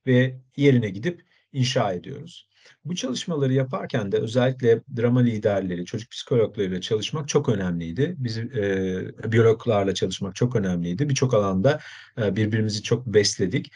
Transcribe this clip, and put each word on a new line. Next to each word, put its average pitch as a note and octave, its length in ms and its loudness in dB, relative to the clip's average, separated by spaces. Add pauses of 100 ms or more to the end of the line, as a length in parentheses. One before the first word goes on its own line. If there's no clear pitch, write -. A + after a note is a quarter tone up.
ve B2+ 320 4 (180)
yerine B2+ 320 4
gidip A2 360 -6 (280)
inşa A#2+ 400 0
ediyoruz. - 540 -12 (380)
Bu E3+ 100 -6
çalışmaları E3+ 580 -2
yaparken C3 580 -2
de G#2+ 60 0
özellikle A#2 640 2 (160)
drama A#2+ 220 2
liderleri, G2+ 680 0
çocuk - 260 -10
psikologlarıyla G2 680 -2
çalışmak A2+ 460 -4
çok C#3 220 0
önemliydi. F#2 680 -2
Biz, A2+ 200 -4
e, G2 920 -4
biyologlarla A2 640 4
çalışmak F#2+ 420 -4
çok B2 200 0
önemliydi. F#2 540 -2
Birçok B2+ 240 0
alanda, G2+ 460 2 (420)
e, G2 140 0
birbirimizi A2 480 0
çok A#2+ 220 -2
besledik G2+ 720 0